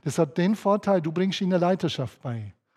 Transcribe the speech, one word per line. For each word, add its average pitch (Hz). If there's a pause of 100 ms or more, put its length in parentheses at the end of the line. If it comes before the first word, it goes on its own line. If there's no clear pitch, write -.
Das 151
hat 160
den 185
Vorteil, 196
du 160
bringst 185
ihnen 185
Leiterschaft 175
bei. 113 (220)